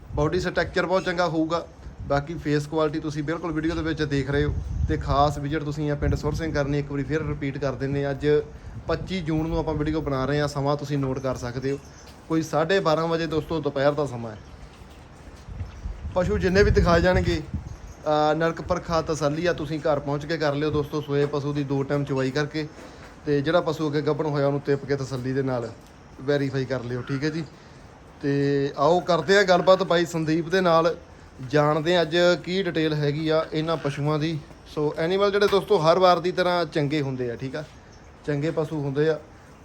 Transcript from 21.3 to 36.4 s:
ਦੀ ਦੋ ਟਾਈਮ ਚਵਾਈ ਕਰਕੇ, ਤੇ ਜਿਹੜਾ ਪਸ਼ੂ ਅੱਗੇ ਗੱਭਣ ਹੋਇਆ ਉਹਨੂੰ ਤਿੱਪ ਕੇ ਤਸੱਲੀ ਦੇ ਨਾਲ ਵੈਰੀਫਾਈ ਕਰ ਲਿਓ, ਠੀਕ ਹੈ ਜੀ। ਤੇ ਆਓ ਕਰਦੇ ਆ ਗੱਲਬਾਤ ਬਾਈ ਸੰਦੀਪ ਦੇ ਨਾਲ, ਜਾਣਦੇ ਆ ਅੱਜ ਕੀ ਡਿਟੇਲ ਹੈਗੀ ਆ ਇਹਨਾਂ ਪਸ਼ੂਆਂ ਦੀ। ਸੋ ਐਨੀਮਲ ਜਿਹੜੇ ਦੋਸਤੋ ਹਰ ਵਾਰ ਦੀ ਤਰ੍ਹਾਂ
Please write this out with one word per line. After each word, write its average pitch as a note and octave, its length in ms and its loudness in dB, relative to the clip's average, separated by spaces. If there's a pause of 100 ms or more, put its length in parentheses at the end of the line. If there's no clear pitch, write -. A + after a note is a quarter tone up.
ਦੀ C#3+ 120 -2
ਦੋ C3+ 180 -2
ਟਾਈਮ C#3+ 220 0
ਚਵਾਈ C3+ 260 0
ਕਰਕੇ, D3+ 380 -2 (580)
ਤੇ C#3+ 140 2
ਜਿਹੜਾ D#3+ 200 2
ਪਸ਼ੂ D#3+ 280 -2
ਅੱਗੇ D3 140 0
ਗੱਭਣ D3+ 240 0
ਹੋਇਆ C#3+ 200 0
ਉਹਨੂੰ C#3+ 140 0
ਤਿੱਪ C#3 240 -2
ਕੇ C#3 120 -2
ਤਸੱਲੀ C3 360 -4
ਦੇ C3+ 100 0
ਨਾਲ A#2+ 300 -2 (480)
ਵੈਰੀਫਾਈ C#3 440 0
ਕਰ B2 160 -4
ਲਿਓ, B2 220 -6
ਠੀਕ C#3 220 -4
ਹੈ D#3 60 0
ਜੀ। D#3+ 140 -6 (800)
ਤੇ C#3+ 540 2
ਆਓ E3 240 4
ਕਰਦੇ F3 380 4
ਆ G#3 40 8
ਗੱਲਬਾਤ F#3 400 6
ਬਾਈ E3+ 220 2
ਸੰਦੀਪ D#3+ 440 -2
ਦੇ F#3 120 2
ਨਾਲ, E3 360 4 (540)
ਜਾਣਦੇ D3+ 460 2
ਆ E3+ 60 4
ਅੱਜ D#3 140 0 (280)
ਕੀ F#3 180 -2
ਡਿਟੇਲ D#3+ 320 0
ਹੈਗੀ D3 340 0
ਆ D#3 240 2
ਇਹਨਾਂ D#3+ 240 0
ਪਸ਼ੂਆਂ D3 420 -2
ਦੀ। D#3+ 200 -2 (360)
ਸੋ D3+ 240 0
ਐਨੀਮਲ F#3+ 320 2
ਜਿਹੜੇ G3+ 160 4
ਦੋਸਤੋ G3 320 4
ਹਰ E3 200 6
ਵਾਰ F3+ 220 6
ਦੀ F3 120 -2
ਤਰ੍ਹਾਂ F3+ 320 2